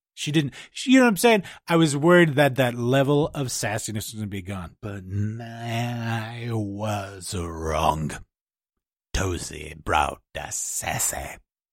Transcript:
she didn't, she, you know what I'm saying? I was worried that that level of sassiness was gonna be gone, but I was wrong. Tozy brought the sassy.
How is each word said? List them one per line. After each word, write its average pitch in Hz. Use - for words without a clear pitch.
she -
didn't, 143
she, -
you 262
know 254
what 240
I'm 185
saying? 226
I 170
was 156
worried 165
that 143
that 123
level 135
of 139
sassiness 107
was -
gonna 107
be 98
gone, 92
but 101
I 117
was 101
wrong. 80
Tozy 78
brought 71
the 76
sassy. -